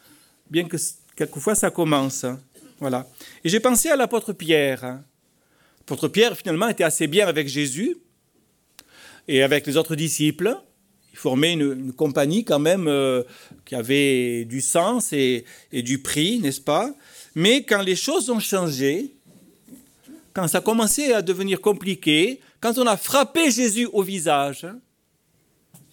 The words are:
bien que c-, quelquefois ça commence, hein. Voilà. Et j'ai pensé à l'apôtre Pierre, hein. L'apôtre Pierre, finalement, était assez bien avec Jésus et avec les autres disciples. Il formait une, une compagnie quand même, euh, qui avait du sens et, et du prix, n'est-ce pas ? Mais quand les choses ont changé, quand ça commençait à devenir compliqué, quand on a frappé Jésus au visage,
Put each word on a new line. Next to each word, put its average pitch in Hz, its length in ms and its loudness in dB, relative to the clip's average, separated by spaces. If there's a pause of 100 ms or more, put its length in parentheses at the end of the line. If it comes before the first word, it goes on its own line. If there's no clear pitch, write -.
(520)
bien 170 160 -2
que 165 100 -4
c-, - 160 -6 (220)
quelquefois 151 400 -4
ça 190 160 0
commence, 143 520 0
hein. 127 160 -6 (400)
Voilà. 131 300 -4 (340)
Et 165 60 -2
j'ai 208 100 2
pensé 254 300 2
à 302 60 4
l'apôtre 226 380 0
Pierre, 147 500 0
hein. 131 200 -10 (760)
L'apôtre - 300 -6
Pierre, 214 280 0
finalement, 180 300 -2
était 196 160 0
assez 160 240 0
bien 190 200 2
avec 151 200 -2
Jésus 147 500 -4 (1300)
et 135 140 4
avec 143 240 2
les 143 120 -2
autres 160 180 0
disciples. 151 600 0 (580)
Il - 40 -20
formait 147 360 2
une, 160 80 -2
une 135 320 -4
compagnie 156 520 0
quand 147 140 2
même, 165 280 2
euh, 135 360 0 (420)
qui - 80 -14
avait 123 720 0
du 123 160 -8
sens 202 520 0
et, 127 320 0 (260)
et 127 100 -4
du 127 160 -2
prix, 160 400 -2
n'est-ce 143 240 -2
pas ? 196 320 0 (400)
Mais 220 300 2
quand 202 180 0
les 190 140 0
choses 262 340 -2
ont 233 100 0
changé, 165 760 -2 (1160)
quand 185 140 -2
ça 180 140 0
commençait 226 520 2
à 208 100 2
devenir 185 360 -2
compliqué, 190 800 2 (220)
quand 226 160 0
on 247 80 4
a 214 120 4
frappé 285 520 2
Jésus 233 420 0
au 202 120 2
visage, 151 640 -2 (1300)